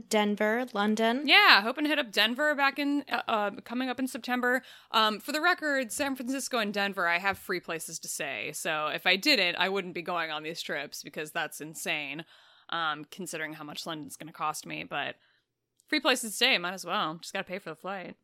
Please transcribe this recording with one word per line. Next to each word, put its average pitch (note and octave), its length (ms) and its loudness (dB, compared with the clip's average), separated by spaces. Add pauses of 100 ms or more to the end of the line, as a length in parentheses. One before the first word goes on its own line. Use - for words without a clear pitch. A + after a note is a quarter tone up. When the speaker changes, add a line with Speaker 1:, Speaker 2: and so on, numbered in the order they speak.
Speaker 1:
Denver, G#3+ 640 2
London. A3 520 2
Speaker 2:
Yeah, E4 360 10
hoping C4 240 -2
to D4 40 2
hit D4 80 2
up B3+ 140 -2
Denver B3 440 2
back C4+ 220 2
in, C#4+ 320 0
uh, A#3 160 0
uh, G#3 260 0 (120)
coming B3 240 -4
up B3 140 -4
in C4 60 -2
September. B3 560 -2 (280)
Um, G#3+ 300 4
for - 100 -8
the D4 80 0
record, D4+ 540 2
San C#4 240 -2
Francisco C4 400 -4
and G#3 160 0
Denver, G3 340 0
I E3+ 120 4
have F#3+ 180 0
free F3 240 -4
places E3 380 -8
to E3 100 -14
stay. C3+ 440 -4
So D#3 340 -2
if D3+ 200 0
I F#3 80 6
didn't, F#3+ 400 4
I F3+ 140 2
wouldn't F#3 240 -4
be F3 80 -6
going E3 280 -2
on D3+ 140 -6
these D#3+ 180 -8
trips D3+ 420 -6
because D#3 280 -10
that's D#3 300 -4
insane, D3+ 640 -6 (420)
um, D3+ 440 -4
considering D#3 420 -8
how D3+ 100 -12
much D3 220 -10
London's D3+ 320 -10
gonna D3+ 160 -14
cost D#3 320 -6
me, D#3 180 -8
but C#3+ 320 -6 (720)
free D#4 120 0
places A#3+ 300 0
to G3 60 -8
stay, B3 240 4
might F3 140 -4
as F3+ 120 -10
well. E3+ 300 -2
Just - 180 -14
gotta G3 120 -4
pay F#3 120 -8
for E3+ 140 -10
the D3+ 40 -10
flight. F3+ 480 -10